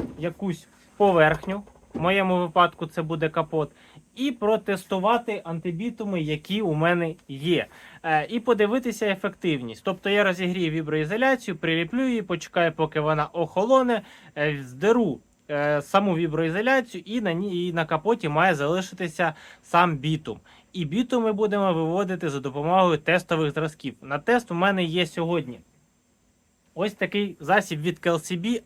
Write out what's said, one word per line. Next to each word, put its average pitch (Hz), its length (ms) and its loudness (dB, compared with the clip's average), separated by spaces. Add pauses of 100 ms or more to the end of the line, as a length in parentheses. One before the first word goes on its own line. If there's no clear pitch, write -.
(180)
якусь 170 500 -6 (280)
поверхню, 190 680 4 (320)
в 151 60 -6
моєму 185 380 2
випадку 170 480 2
це 165 160 -6
буде 160 260 -2
капот, 156 440 -2 (420)
і 269 180 -2
протестувати 208 1120 -2
антибітуми, 180 760 -6
які 156 420 -4
у 160 120 0
мене 165 400 2 (140)
є. 139 380 -2 (360)
Е, 160 280 0
і 233 100 -2
подивитися 233 680 0
ефективність. 165 800 -4
Тобто 196 260 -4
я 208 140 4
розігрію 180 460 -2
віброізоляцію, 165 840 0
приліплю 165 520 -2
її, 226 140 -2
почекаю, 170 500 0
поки 156 280 -2
вона 151 260 0
охолоне, 226 760 0 (360)
е, 147 240 -2
здеру, 143 580 2 (300)
е, 147 320 0
саму 196 340 2
віброізоляцію, 170 880 0
і 226 140 -4
на 190 120 0
ній, 180 360 -2
і 175 40 -4
на 160 120 0
капоті 175 440 -2
має 165 260 4
залишитися 170 800 -2 (280)
сам 170 340 2
бітум. 151 440 -4 (320)
І 180 120 -6
бітум 233 380 0
ми 220 100 2
будемо 202 400 2
виводити 170 580 -2
за 139 100 -4
допомогою 156 580 2
тестових 160 560 0
зразків. 147 480 -6
На 139 160 -6
тест 233 320 0
у 175 40 -4
мене 185 300 2
є 170 220 0
сьогодні 165 540 -4 (1160)
ось 202 160 -2
такий 202 480 -2
засіб 165 400 2
від 175 180 -2
К 175 120 0
Л 170 80 2
С 180 180 -6
Б 220 300 -2